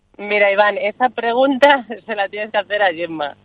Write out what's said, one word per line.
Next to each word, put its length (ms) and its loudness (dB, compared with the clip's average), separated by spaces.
Mira, 340 0
Iván, 240 2
esa 320 -2
pregunta 840 2
<laughs> 100 -16
se 100 -8
la 140 -4
tienes 220 -8
que 80 -2
hacer 240 -2
a 100 2
Gemma. 420 -6